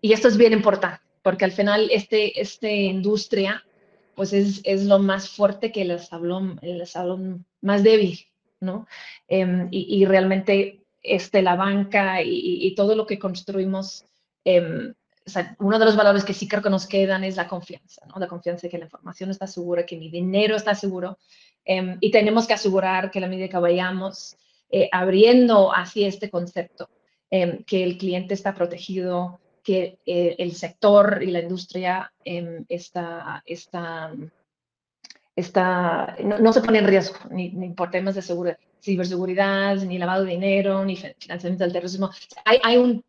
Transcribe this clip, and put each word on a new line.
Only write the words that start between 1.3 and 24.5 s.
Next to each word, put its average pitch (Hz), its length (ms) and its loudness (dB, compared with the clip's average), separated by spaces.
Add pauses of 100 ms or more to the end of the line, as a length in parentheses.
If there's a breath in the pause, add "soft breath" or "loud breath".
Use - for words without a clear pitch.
al 185 60 0
final 208 400 2
este, 208 480 0
este 208 340 -6
industria, 202 880 -2 (520)
pues 196 180 -4
es, 196 320 2
es 196 200 0
lo 196 140 6
más 196 300 0
fuerte 208 420 -2
que 202 120 -4
el 175 80 -2
eslabón, 175 720 -6
el 175 200 -8
eslabón 180 640 -8 (160)
más 202 220 2
débil, 214 360 4 (400)
¿no? 185 260 -8 (420 loud breath)
Em, 180 440 0
y, 190 300 0
y 196 40 8
realmente, 190 800 2 (180)
este, 196 400 0
la 180 140 4
banca 196 680 0
y, - 80 -2
y, 180 380 -2
y 190 80 -2
todo 208 200 2
lo 220 100 -2
que 202 120 -6
construimos, 190 880 -6 (380)
em, 170 500 0 (320)
o - 40 -20
sea, 185 300 -8
uno 214 200 2
de 220 60 6
los 214 100 6
valores 202 300 4
que 196 80 -6
sí 196 160 -8
creo 214 120 -2
que 214 80 -2
nos 190 160 0
quedan 196 380 0
es 190 140 -6
la 175 100 -4
confianza, - 600 -16
¿no? 190 120 -18
La 180 80 -6
confianza 175 400 -8
de 175 40 -10
que 175 60 -10
la 165 80 -12
información 180 460 -14
está 190 160 -10
segura, 175 380 -4
que 175 100 -14
mi 160 140 -16
dinero 190 480 0
está 208 180 -2
seguro, 185 420 -6 (460 soft breath)
em, 185 380 -4
y 214 100 2
tenemos 220 340 4
que 220 100 0
asegurar 190 560 -2
que 196 80 -6
a - 20 -4
la 185 60 -4
medida 185 200 -6
que 185 100 -6
vayamos, 185 800 -2 (360)